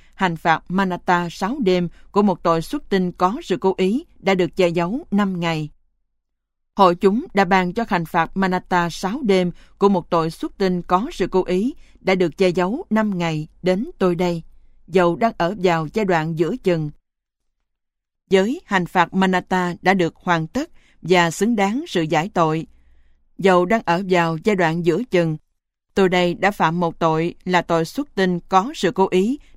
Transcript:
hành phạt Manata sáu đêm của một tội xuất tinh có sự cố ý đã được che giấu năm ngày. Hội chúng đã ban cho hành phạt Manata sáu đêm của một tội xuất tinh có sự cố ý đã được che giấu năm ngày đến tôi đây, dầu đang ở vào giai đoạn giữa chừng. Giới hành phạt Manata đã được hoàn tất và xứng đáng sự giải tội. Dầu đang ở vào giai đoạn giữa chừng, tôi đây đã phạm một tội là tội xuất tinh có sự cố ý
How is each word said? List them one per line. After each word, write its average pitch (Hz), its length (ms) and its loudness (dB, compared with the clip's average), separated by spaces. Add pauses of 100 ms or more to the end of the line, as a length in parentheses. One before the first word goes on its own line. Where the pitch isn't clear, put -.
(140)
hành 180 220 -2
phạt 160 320 0
Manata 175 640 0
sáu 220 320 -6
đêm 180 260 2 (220)
của 202 100 2
một 196 220 0
tội 165 180 2
xuất - 280 -10
tinh 185 220 0
có 196 320 0
sự - 140 -2
cố 185 200 0
ý 214 280 0 (140)
đã 190 160 0
được 175 200 -2
che 180 120 2
giấu 175 440 -4
năm 196 280 0
ngày. 160 300 -4 (1040)
Hội 180 200 4
chúng 202 380 0
đã 190 120 2
ban 180 280 0
cho 226 140 -4
hành 170 180 -2
phạt 165 320 -2
Manata 180 520 -2
sáu 202 340 -6
đêm 185 280 2 (260)
của 202 120 6
một 185 200 -2
tội 165 220 0
xuất - 260 -12
tinh 185 240 -2
có 190 320 -2
sự - 140 -2
cố 185 180 0
ý 202 280 -2 (280)
đã 190 140 0
được 175 220 0
che 185 120 4
giấu 185 400 -2
năm 214 280 0
ngày 160 300 -4 (140)
đến 185 360 -2
tôi 180 180 0
đây, 170 280 -2 (440)
dầu 175 280 2
đang 226 220 0
ở 175 200 -2
vào 165 360 0
giai 220 120 -2
đoạn 165 340 0
giữa 170 240 0
chừng. 160 280 0 (1400)
Giới 208 360 2
hành 185 200 -2
phạt 170 280 0
Manata 185 680 0
đã 185 120 2
được 175 220 -2
hoàn 160 320 -2
tất 285 220 -6 (320)
và 170 300 2
xứng 226 240 0
đáng 208 320 -2
sự 180 140 -2
giải 160 320 -2
tội. 160 340 0 (680)
Dầu 180 280 4
đang 226 200 0
ở 170 240 0
vào 165 340 0
giai 214 120 0
đoạn 170 300 0
giữa 175 260 0
chừng, 165 260 0 (560)
tôi 190 160 4
đây 175 240 2
đã 190 180 0
phạm 170 280 0
một 165 200 -2
tội 165 360 0 (100)
là 180 160 2
tội 165 240 0
xuất - 300 -8
tinh 185 240 2 (100)
có 190 260 2
sự 170 160 0
cố - 200 2
ý 208 280 0 (180)